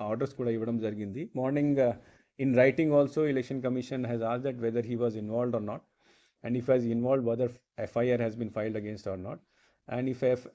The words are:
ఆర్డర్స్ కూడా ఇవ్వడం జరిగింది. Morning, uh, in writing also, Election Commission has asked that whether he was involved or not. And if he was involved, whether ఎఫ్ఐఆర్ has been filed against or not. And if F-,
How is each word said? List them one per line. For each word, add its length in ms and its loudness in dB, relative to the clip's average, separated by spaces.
ఆర్డర్స్ 340 -4
కూడా 160 -2
ఇవ్వడం 280 -2
జరిగింది. 600 -6
Morning, 360 2
uh, 180 4
in 120 2
writing 380 6
also, 280 4
Election 420 0
Commission 380 -2
has 180 -2
asked 280 -2
that 200 -4
whether 260 0
he 100 -2
was 180 0
involved 360 -2
or 80 -4
not. 160 -6
And 100 -2
if 80 -2
he 120 6
was 160 2
involved, 320 2
whether 260 0
ఎఫ్ఐఆర్ 420 0
has 120 -2
been 200 -6
filed 240 -4
against 380 -6
or 120 -8
not. 120 -10
And 200 -2
if 180 2
F-, 220 -4